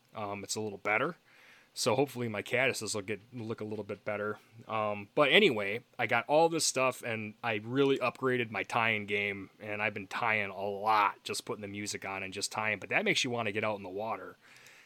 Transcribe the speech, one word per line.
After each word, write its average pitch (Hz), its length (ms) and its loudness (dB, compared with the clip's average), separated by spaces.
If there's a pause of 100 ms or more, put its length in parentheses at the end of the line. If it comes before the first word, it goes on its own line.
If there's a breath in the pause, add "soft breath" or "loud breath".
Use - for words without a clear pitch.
(160)
Um, 101 280 -6
it's - 120 -6
a 110 60 -4
little 104 160 -6
better. 117 380 0 (580 loud breath)
So 113 220 2
hopefully 123 320 0
my 101 140 -4
caddises 120 540 0
will 104 60 -4
get, 98 200 -6 (120)
look 113 280 -6
a 107 40 -6
little 107 200 -6
bit 101 180 -10
better. 104 360 -4 (280 soft breath)
Um, 104 480 -2
but 143 160 6
anyway, 120 500 4 (160)
I 120 80 0
got 117 220 2
all 160 220 6
this 160 160 0
stuff, 131 360 0
and 110 320 -4 (100)
I 110 200 -2
really 135 340 4
upgraded 123 540 0
my 95 120 -2
tying 113 420 0
game, 101 440 -2 (120)
and 104 200 -6
I've 107 120 0
been 101 140 -8
tying 110 420 0
a 95 160 -8
lot, 104 580 4
just - 220 -6
putting 107 160 -6
the 101 80 -8
music 104 360 -6
on 98 180 -6
and 95 100 -8
just 98 180 -4
tying. 107 280 0
But - 100 -10
that 175 160 0
makes 190 180 2
you 131 60 -2
wanna 113 240 -2
get 107 100 -2
out 107 140 0
in 98 60 -10
the 92 60 -8
water, 95 460 -6 (500 loud breath)